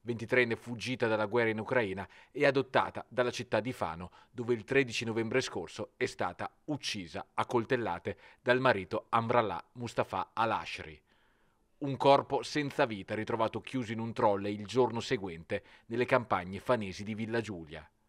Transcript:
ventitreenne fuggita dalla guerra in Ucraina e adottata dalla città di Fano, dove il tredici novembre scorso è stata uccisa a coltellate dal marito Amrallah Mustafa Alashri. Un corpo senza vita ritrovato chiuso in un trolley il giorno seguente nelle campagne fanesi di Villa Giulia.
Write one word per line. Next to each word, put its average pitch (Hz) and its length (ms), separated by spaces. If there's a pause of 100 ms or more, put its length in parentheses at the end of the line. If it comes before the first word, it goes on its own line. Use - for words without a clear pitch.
ventitreenne 117 520
fuggita 120 520
dalla 107 180
guerra 113 240
in 110 100
Ucraina 98 480 (240)
e 143 160
adottata 135 600
dalla 123 220
città 113 300
di 120 120
Fano, 87 380 (220)
dove 120 240
il 104 80
tredici 127 420
novembre 113 360
scorso - 540
è - 100
stata 98 440 (160)
uccisa 98 580 (120)
a 113 100
coltellate 110 720 (240)
dal 123 180
marito 110 500
Amrallah 113 540 (100)
Mustafa 113 600
Alashri. 92 680 (800)
Un 139 180
corpo 139 440
senza 143 440
vita 107 280
ritrovato 110 480
chiuso 120 300
in 113 80
un 113 140
trolley 104 420
il 104 100
giorno 113 360
seguente 95 640 (240)
nelle 117 180
campagne 98 540
fanesi 104 440
di 107 100
Villa 113 280
Giulia. 80 460 (220)